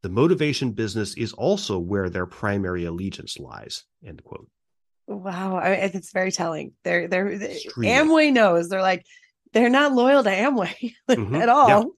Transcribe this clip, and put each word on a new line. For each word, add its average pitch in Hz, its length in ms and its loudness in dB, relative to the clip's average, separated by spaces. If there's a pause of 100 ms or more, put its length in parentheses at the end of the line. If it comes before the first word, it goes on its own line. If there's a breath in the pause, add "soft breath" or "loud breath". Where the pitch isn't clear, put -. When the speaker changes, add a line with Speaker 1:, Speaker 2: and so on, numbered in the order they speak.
Speaker 1:
The 98 60 -8
motivation 135 640 0
business 104 420 -4
is 113 180 -6
also 143 460 -4
where 90 320 -4
their 90 160 -6
primary 92 580 -4
allegiance 87 540 -10
lies," - 460 -16 (200)
end 92 200 -20
quote. - 240 -20 (600)
Speaker 2:
Wow. 190 500 -6
I, 165 160 0
it's 190 380 -6
very 185 200 -2
telling. 156 400 -6 (100)
They're, 175 240 -2
they're, 185 320 -4
they, 226 140 -10
Speaker 1:
Extremely. - 420 -4
Speaker 2:
Amway 311 380 4
knows. 180 360 4
They're 190 140 -4
like, 185 240 -2 (460 soft breath)
they're 240 180 4
not 277 220 4
loyal 254 320 4
to 202 60 2
Amway 226 720 -2
<laughs> - 80 -12
Speaker 1:
Mm-hmm. 120 280 0
Speaker 2:
at 220 120 2
all. 247 500 6